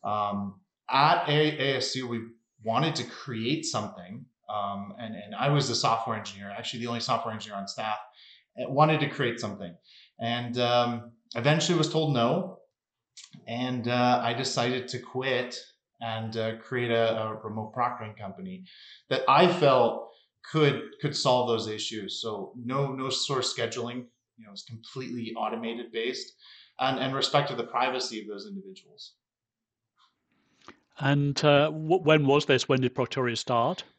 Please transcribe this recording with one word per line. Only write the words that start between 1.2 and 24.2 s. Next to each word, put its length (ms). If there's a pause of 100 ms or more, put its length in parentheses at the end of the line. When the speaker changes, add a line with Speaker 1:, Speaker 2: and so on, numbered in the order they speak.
Speaker 1:
A-, 300
A 200
S 180
U, 100
we 140 (420)
wanted 320
to 100
create 640
something. 600 (260)
Um, 460
and, 160
and 180
I 160
was 200
the 80
software 420
engineer, 320
actually 300
the 80
only 100
software 340
engineer 240
on 120
staff, 300 (580)
and 180
wanted 240
to 100
create 300
something. 340 (460)
And, 400
um, 540 (240)
eventually 420
was 100
told 240
no, 460 (880)
and, 400
uh, 340
I 120
decided 560
to 100
quit 580 (440)
and, 360
uh, 200
create 340
a, 320
a 120 (100)
remote 280
proctoring 460
company 460 (440)
that 200
I 180
felt 640 (400)
could, 320 (180)
could 140
solve 320
those 220
issues. 520
So 360
no, 340
no 180
source 480
scheduling, 500 (300)